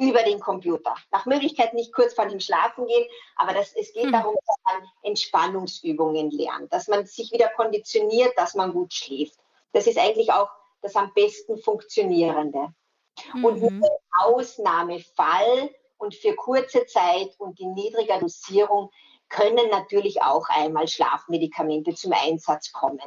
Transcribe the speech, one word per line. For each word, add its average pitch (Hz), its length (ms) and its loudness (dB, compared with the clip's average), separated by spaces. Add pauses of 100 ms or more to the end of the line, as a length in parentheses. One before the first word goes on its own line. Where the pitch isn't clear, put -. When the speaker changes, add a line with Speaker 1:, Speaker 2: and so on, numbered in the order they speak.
Speaker 1:
über 240 240 6
den 208 160 2
Computer. 175 560 -4 (160)
Nach 196 140 -2
Möglichkeit 262 480 0
nicht 233 200 -6
kurz 240 200 2
vor 214 140 0
dem 196 120 -8
Schlafen 202 460 -2
gehen, 233 220 2 (300)
aber - 160 0
das, - 200 -2
es 415 200 -6
geht 453 120 -2
Speaker 2:
Mhm. - 60 0
Speaker 1:
darum, 427 240 2 (100)
dass - 200 0
man 185 180 -2 (200)
Entspannungsübungen 160 1300 -2
lernt, 147 440 -6
dass 190 140 -4
man 202 180 0
sich 220 260 -12
wieder 226 180 2
konditioniert, 226 880 0
dass - 160 0
man 381 200 -2
gut 175 200 -4
schläft. - 460 -8 (320)
Das 208 160 2
ist 226 100 4
eigentlich 220 340 2
auch 202 180 2 (320)
das 202 140 -8
am 202 180 -2
besten 208 440 0
funktionierende. 165 1160 0 (680)
Und 226 140 4
Speaker 2:
Mhm. 190 240 0
Speaker 1:
nur 208 100 4
im - 0 - (300)
Ausnahmefall 196 1500 0 (280)
und 208 180 -8
für 220 200 0
kurze 247 500 0
Zeit 180 440 2 (100)
und 190 200 -12
in 185 140 -8
niedriger 220 460 -2
Dosierung 202 720 0 (380)
können 226 420 2
natürlich 196 500 0
auch 147 280 2
einmal 156 380 0
Schlafmedikamente 156 1080 -2
zum 185 180 -4
Einsatz 160 580 -2
kommen. 139 360 -4